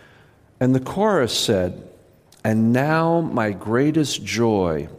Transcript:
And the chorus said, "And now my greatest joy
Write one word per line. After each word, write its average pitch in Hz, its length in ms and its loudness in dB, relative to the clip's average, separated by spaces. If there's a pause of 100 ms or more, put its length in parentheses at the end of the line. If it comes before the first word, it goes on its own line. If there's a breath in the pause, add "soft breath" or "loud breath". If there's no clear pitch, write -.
(600 loud breath)
And 127 120 4
the 131 60 2
chorus 175 580 0
said, 92 520 -2 (540)
"And 113 280 2
now 160 480 2
my 117 320 -2
greatest 123 720 0
joy 98 640 0 (120)